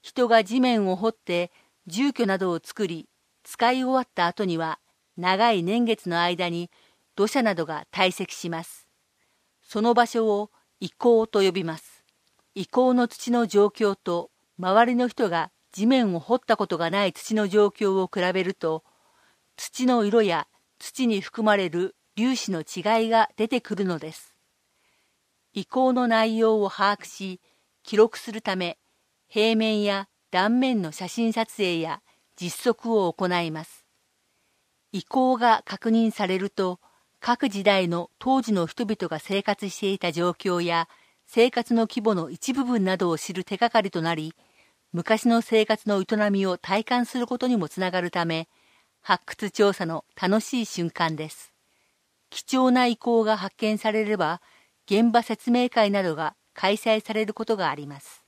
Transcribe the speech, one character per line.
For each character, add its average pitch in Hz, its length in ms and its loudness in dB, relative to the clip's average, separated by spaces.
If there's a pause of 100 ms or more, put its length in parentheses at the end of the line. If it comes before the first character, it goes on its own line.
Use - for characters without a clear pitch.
人 - 280 -2
が 226 160 6
地 226 160 -2
面 233 280 2
を 185 80 0
掘 202 120 -2
っ 226 40 -2
て、 175 380 -4 (360)
住 240 260 0
居 240 120 -2
な 190 140 0
ど 185 120 0
を 165 120 -2
作 - 240 -8
り、 165 220 -10 (340)
使 - 300 0
い 262 120 0
終 254 120 0
わ 254 60 2
っ - 100 -8
た 180 140 0
後 180 180 -4
に 170 140 -2
は、 160 200 -6 (380)
長 190 360 2
い 185 100 0
年 220 220 0
月 220 240 -2
の 170 120 0
間 175 280 -2
に 170 220 -6 (460)
土 202 100 2
砂 262 160 0
な 214 140 2
ど 160 100 -4
が 156 240 -10
堆 185 220 2
積 - 220 -10
し - 140 -10
ま 165 140 -8
す。 - 240 -20 (760)
そ - 200 -4
の 233 100 4
場 233 140 6
所 226 220 0
を 208 220 0 (280)
遺 185 120 -10
構 226 360 4
と 208 160 2
呼 190 80 4
び 180 140 -4
ま 160 140 -8
す。 - 260 -20 (500)
遺 190 120 -8
構 254 280 2
の 247 140 2
土 - 240 -6
の 240 140 2
状 202 200 4
況 202 300 0
と、 170 340 -6 (280)
周 208 340 4
り - 20 0
の 247 140 0
人 220 200 -2
が 165 220 -2 (220)
地 196 140 -2
面 240 280 4
を 165 60 -4
掘 226 160 0
っ 254 80 0
た 220 120 2
こ 202 100 -2
と 175 120 -4
が 165 120 -2
な 202 160 0
い 175 60 -2
土 - 220 -8
の 214 140 0
状 208 200 4
況 190 340 0
を 180 100 -4
比 196 80 -4 (120)
べ 190 100 0
る 185 120 -4
と、 160 300 -4 (720)
土 - 300 -4
の 240 180 4
色 214 180 4
や 165 260 0 (300)
土 - 280 -4
に 214 140 0
含 - 240 -8
ま 214 120 4
れ 190 120 0
る 170 260 -4 (220)
粒 247 200 0
子 - 160 -8
の 196 80 -4
違 220 460 -2
い 226 40 -4
が 226 260 4
出 226 120 -2
て 247 120 -2
く - 160 -8
る 196 80 -2
の 180 140 -2
で 156 140 -12
す。 - 220 -20 (1160)
遺 196 140 -8
構 262 260 0
の 247 160 0
内 226 300 2
容 220 240 4
を 196 80 -2
把 202 260 0
握 - 80 -20
し、 185 360 -12 (420)
記 - 140 -6
録 220 220 6
す - 140 -14
る 220 100 -10
た 190 140 -2
め、 175 220 -6 (500)
平 226 280 2
面 220 260 0
や 196 260 -2 (220)
断 208 280 2
面 254 240 0
の 160 80 -6
写 180 180 -10
真 226 240 -2
撮 226 240 -4
影 180 240 0
や 160 220 -6 (340)
実 180 380 -2
測 233 200 -6
を 185 180 2
行 190 140 -4
い 175 240 -2
ま 156 140 -10
す。 - 200 -20 (1080)
遺 185 120 -6
構 254 320 0
が 226 280 4
確 - 260 -4
認 226 200 4
さ 208 160 -4
れ 185 120 0
る 196 120 -4
と、 185 300 -4 (400)
各 - 280 0
時 196 140 -6
代 190 260 4
の 170 300 -4
当 262 240 2
時 226 100 -2
の 180 140 2
人 - 180 -6
々 202 240 -4
が 156 100 -6
生 196 240 -4
活 202 260 -4
し - 100 -12
て 196 140 -2
い 196 60 -4
た 175 140 -4
状 175 180 0
況 175 300 -4
や、 170 280 -2 (380)
生 240 240 4
活 240 240 -2
の 226 80 4
規 226 180 -4
模 214 140 0
の 165 160 -4
一 175 220 -8
部 262 120 -2
分 240 200 0
な 185 120 0
ど 175 140 0
を 160 80 -2
知 - 160 -10
る 180 100 -6
手 202 140 -8
が 233 120 2
か 226 100 4
り 196 100 -2
と 175 100 -4
な 165 140 0
り、 160 200 -8 (580)
昔 220 360 0
の 233 140 4
生 220 240 2
活 - 200 -2
の 202 160 2
営 208 280 0
み 196 160 2
を 180 100 -2
体 196 280 -2
感 247 220 0
す - 120 -8
る 240 80 -2
こ 247 100 -6
と 254 100 -2
に 247 120 2
も 175 100 -2
つ - 100 -12
な 185 120 -2
が 180 100 -2
る 175 100 -4
た 175 140 -2
め、 165 240 -4 (540)
発 - 240 0
掘 - 240 -8
調 202 240 4
査 190 100 -6
の 165 200 -6 (160)
楽 190 200 2
し 240 220 -4
い 208 40 -4
瞬 170 240 -4
間 160 240 -2
で 156 140 -10
す。 - 240 -20 (800)
貴 - 140 -12 (120)
重 254 140 4
な 247 160 4
遺 240 100 0
構 233 260 2
が 214 140 2
発 190 200 -8
見 214 200 0
さ 214 160 -2
れ 214 120 0
れ 208 120 -2
ば、 170 240 -2 (460)
現 226 260 4
場 233 100 4
説 233 280 -4
明 247 180 2
会 214 220 2
な 202 120 0
ど 170 120 0
が 156 200 -6 (200)
開 202 220 0
催 220 240 0
さ 220 120 -10
れ 220 140 -2
る 208 80 -6
こ 226 100 -8
と 220 140 0
が 175 100 -2
あ 139 60 -4
り 147 120 -12
ま 143 140 -14
す。 - 280 -20